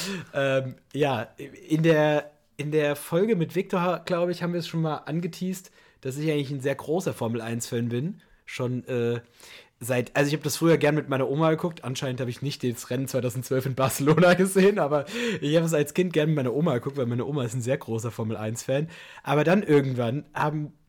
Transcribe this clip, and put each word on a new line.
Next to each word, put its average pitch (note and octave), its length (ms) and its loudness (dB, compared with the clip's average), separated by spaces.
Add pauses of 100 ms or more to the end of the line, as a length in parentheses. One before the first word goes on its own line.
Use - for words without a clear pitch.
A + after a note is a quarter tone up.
(340)
ähm, C3+ 400 0 (180)
ja, C3+ 360 0 (400)
in D#3 140 2
der, D3+ 480 4 (260)
in C#3+ 140 -6
der D3 260 2
Folge G#3 380 0
mit E3 220 0
Victor, F3+ 480 -2
glaub F3 240 0
ich, F3 140 -6
haben F3 100 -2
wir E3+ 80 -4
es E3 80 -8
schon E3 140 -4
mal D#3 140 -2 (100)
angeteased, F3+ 640 -6 (320)
dass C3 160 -6
ich D#3 120 -2
eigentlich C#3+ 200 -2
ein C#3 100 -6
sehr C3+ 140 -2
großer D#3+ 400 -4
Formel A#2 260 -2
eins-Fan A#2 480 -4
bin. B2+ 320 -4 (240)
Schon, B2 420 -6
äh, A#2+ 340 -2 (600)
seit, B2 340 -2
also C#3+ 140 2
ich D3 60 0
hab C#3+ 80 -4
das C#3+ 160 -4
früher E3 180 6
gern D3 180 2
mit D3+ 140 -2
meiner C3 220 0
Oma D#3+ 200 2
geguckt. E3 320 -2
Anscheinend B2+ 380 -4
hab B2 80 -2
ich B2 140 -8
nicht C#3+ 200 -6
das B2 280 -4
Rennen B2+ 180 -2
zweitausendzwölf B2+ 580 -2
in C3 80 -2
Barcelona D#3 600 6
<laughs> - 0 -
gesehen, F#3+ 440 6
aber C#3+ 280 2 (340)
ich D3 160 2
hab E3+ 80 4
es E3 100 0
als D3 200 0
Kind F3+ 180 2
gern D#3 160 4
mit D#3+ 80 2
meiner B2+ 180 0
Oma D3+ 200 2
geguckt, C3+ 240 -4
weil B2+ 80 0
meine A#2+ 180 0
Oma C#3+ 200 -2
ist A#2+ 100 -4
ein C3 80 -4
sehr C3 160 0
großer A2+ 340 -6
Formel A2 240 -4
eins-Fan. A#2 520 -2 (340)
Aber D3 220 0
dann F#3 180 4
irgendwann C3+ 720 2
haben D3+ 400 -4 (140)